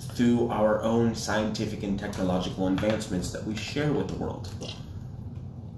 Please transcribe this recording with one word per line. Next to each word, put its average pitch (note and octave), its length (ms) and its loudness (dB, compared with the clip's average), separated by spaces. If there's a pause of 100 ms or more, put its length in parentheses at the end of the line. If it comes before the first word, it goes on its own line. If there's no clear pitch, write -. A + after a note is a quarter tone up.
(160)
Through A#2+ 340 6
our G#2+ 320 4
own A2+ 320 4
scientific G#2+ 680 -2
and G2 160 0
technological F#2 680 0
advancements F#2+ 640 2
that - 140 -6
we G#2+ 100 -2
share D3 380 0
with G2 140 0
the - 80 -4
world. - 340 -4 (1300)